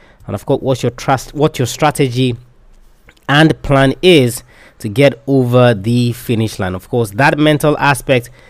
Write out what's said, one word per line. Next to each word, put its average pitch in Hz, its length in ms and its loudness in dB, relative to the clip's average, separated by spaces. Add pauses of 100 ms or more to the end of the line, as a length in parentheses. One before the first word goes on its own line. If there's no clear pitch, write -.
(280)
and 101 80 -10
of 98 100 -10
course, 139 160 -2
what's 127 220 -4
your 123 80 -2
trust, - 420 -4
what 151 260 0
your - 60 -2
strategy 131 720 -2 (880)
and 147 340 2
plan 135 400 0
is 143 420 2 (360)
to - 80 -8
get 123 400 0
over 123 460 2
the 117 400 -2
finish 110 460 -6
line. 92 160 -6
Of 95 120 -14
course, 117 240 -4
that 143 260 0
mental 151 400 2
aspect 135 520 -2 (200)